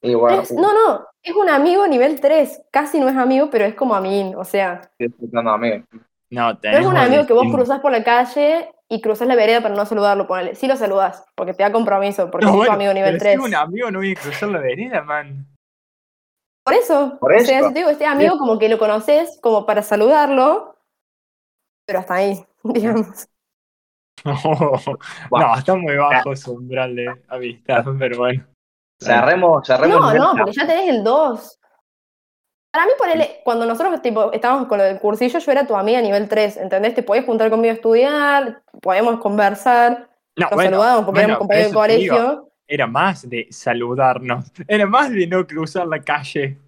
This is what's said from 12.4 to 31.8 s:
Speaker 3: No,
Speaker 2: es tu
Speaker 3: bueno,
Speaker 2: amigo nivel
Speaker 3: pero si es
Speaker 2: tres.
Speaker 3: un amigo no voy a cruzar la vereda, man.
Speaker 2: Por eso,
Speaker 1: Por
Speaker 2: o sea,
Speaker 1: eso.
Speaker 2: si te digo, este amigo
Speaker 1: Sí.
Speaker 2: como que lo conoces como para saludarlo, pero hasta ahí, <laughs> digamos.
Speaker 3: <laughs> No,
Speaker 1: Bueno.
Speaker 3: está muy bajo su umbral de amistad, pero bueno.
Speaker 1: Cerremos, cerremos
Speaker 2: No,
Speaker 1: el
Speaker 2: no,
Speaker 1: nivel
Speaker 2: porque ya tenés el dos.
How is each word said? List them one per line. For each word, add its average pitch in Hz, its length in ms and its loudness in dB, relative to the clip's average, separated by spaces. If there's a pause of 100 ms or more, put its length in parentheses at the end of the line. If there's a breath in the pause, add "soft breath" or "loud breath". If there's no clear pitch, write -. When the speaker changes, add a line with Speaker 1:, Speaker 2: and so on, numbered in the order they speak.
Speaker 3:
No, - 20 6
Speaker 2:
es 196 40 4
tu 196 40 4
Speaker 3:
bueno, 220 160 2
Speaker 2:
amigo 202 200 0
nivel 190 200 0
Speaker 3:
pero 170 100 -2
si 202 60 2
es 202 60 4
Speaker 2:
tres. 269 100 -4
Speaker 3:
un 208 100 -4
amigo 185 360 -4
no 185 80 -6
voy 196 120 -4
a 185 40 -4
cruzar 208 340 -8
la 185 100 -4
vereda, 165 440 -6
man. 143 420 -10 (1200)
Speaker 2:
Por 262 100 0
eso, 302 440 0
Speaker 1:
Por - 140 2
Speaker 2:
o 214 80 8
sea, 262 180 2
Speaker 1:
eso. 285 80 2
Speaker 2:
si 269 60 -2
te 302 60 -4
digo, 349 100 0
este 294 160 -2
amigo 302 280 2
Speaker 1:
Sí. 311 60 -4
Speaker 2:
como 233 180 0
que 214 120 2
lo 226 80 0
conoces 220 640 0
como 214 240 0
para 208 180 0
saludarlo, 277 960 2 (1080)
pero 190 140 -4
hasta 185 160 -6
ahí, 190 380 -2
<laughs> - 100 -20
digamos. 220 640 -2 (880)
Speaker 3:
<laughs> - 80 -14
No, 139 720 -2 (320 loud breath)
Speaker 1:
Bueno. 123 280 2
Speaker 3:
está 185 180 0
muy 165 220 -2
bajo 139 380 0
su 127 180 -12
umbral 127 420 -6
de 120 140 -8 (180)
amistad, 123 560 -4 (160)
pero 123 200 -4
bueno. 127 260 -2 (560)
Speaker 1:
Cerremos, 147 680 2
cerremos 139 320 4
Speaker 2:
No, 240 120 4
Speaker 1:
el 226 60 4
Speaker 2:
no, 311 160 4
Speaker 1:
nivel 233 120 2
Speaker 2:
porque - 140 -6
ya 302 80 -2
tenés 349 220 0
el 233 140 0
dos. 262 560 -2 (1120)